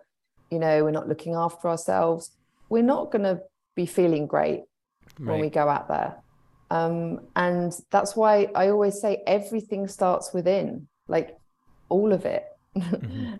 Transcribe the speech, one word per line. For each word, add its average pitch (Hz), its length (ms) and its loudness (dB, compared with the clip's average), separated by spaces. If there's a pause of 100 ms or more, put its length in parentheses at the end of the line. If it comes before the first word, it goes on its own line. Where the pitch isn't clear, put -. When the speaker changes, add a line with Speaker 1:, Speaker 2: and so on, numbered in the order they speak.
(500)
Speaker 1:
you 165 100 -2
know, 156 240 4
we're 151 80 2
not 151 180 -4
looking 165 260 -4
after 170 320 -2
ourselves, 165 640 0 (380)
we're 226 140 2
not 269 280 0
gonna 196 300 0 (340)
be 175 100 0
feeling 165 420 2
great 151 360 0 (540)
when 135 100 -10
Speaker 2:
Right. 156 140 0
Speaker 1:
we 156 80 -2
go 147 180 2
out 143 220 -2
there. - 320 -4 (480)
Um, 170 680 -2
and 175 380 0 (180)
that's 202 240 2
why 214 400 4
I 190 140 4
always 202 320 2
say 208 260 -2
everything 202 600 -2
starts - 460 -2
within, 175 540 0 (220)
like, - 280 -2 (520)
all 202 240 2
of 180 120 -2
it. - 200 -4 (300)
<laughs> 196 40 -2
Speaker 2:
Mm-hmm. 226 600 -6